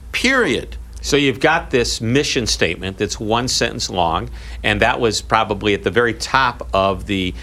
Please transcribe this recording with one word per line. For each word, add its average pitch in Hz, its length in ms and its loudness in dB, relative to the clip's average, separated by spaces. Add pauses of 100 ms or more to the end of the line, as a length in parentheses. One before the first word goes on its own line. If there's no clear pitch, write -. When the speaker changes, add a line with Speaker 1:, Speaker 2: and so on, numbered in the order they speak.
(120)
Speaker 1:
period. 226 640 0 (240)
Speaker 2:
So - 160 2
you've 135 220 2
got 160 300 2
this 120 320 0
mission 123 460 0
statement 90 500 -2
that's - 220 -2
one 117 280 0
sentence 117 440 -2
long, 90 360 0 (360)
and 104 180 2
that 127 180 2
was 113 220 0
probably 104 540 2
at 98 80 -4
the 98 80 2
very 117 240 2
top - 580 0
of 95 320 2
the 95 380 -2